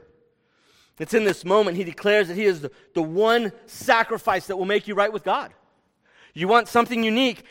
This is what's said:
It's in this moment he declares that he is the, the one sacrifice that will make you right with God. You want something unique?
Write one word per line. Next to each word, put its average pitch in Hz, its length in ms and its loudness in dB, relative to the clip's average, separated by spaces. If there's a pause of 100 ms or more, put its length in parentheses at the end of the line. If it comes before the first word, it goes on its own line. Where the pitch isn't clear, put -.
(1000)
It's 160 140 -8
in 220 100 4
this 196 200 -2
moment 185 340 2
he 196 60 -4
declares 202 440 0
that 175 100 -8
he 220 80 0
is 180 160 0
the, 143 100 -10 (220)
the 175 80 -2
one 214 500 2 (140)
sacrifice 226 800 -2
that 190 100 -6
will 185 80 -4
make 208 220 -2
you 208 80 -6
right 202 160 0
with 208 120 -10
God. 185 280 -2 (800)
You 165 140 -4
want 226 200 4
something 233 360 0
unique? 226 460 0